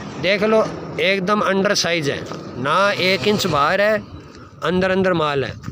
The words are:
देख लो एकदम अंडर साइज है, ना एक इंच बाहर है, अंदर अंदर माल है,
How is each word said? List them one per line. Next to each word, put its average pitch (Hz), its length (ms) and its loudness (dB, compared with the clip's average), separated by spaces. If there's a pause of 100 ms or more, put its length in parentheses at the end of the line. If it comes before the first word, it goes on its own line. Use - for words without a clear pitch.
(220)
देख 185 200 2
लो 220 240 4 (340)
एकदम 196 400 2
अंडर 190 340 2
साइज 165 360 0
है, 92 140 -4 (340)
ना 170 340 2
एक 185 360 0
इंच 208 180 2
बाहर 160 340 2
है, 208 220 2 (600)
अंदर 185 260 2
अंदर 185 220 2
माल 147 320 0
है, 104 60 -6 (220)